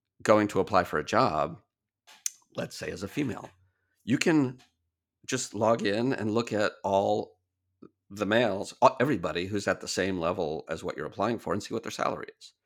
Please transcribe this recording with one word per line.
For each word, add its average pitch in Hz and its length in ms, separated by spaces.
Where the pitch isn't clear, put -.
going 107 260
to 101 120
apply 90 240
for 80 140
a 76 60
job, 87 540
let's - 200
say 80 140
as 85 120
a 98 60
female, 131 420
you 120 120
can 143 420
just - 280
log 110 300
in 113 300
and 107 180
look 117 220
at 104 180
all 104 540
the 101 160
males, 104 560
uh, 131 80
everybody 90 460
who's 101 240
at 92 140
the - 60
same 95 300
level 82 520
as 82 120
what 80 140
you're 69 80
applying 104 340
for - 140
and 90 100
see - 120
what 113 80
their - 100
salary - 360
is. - 140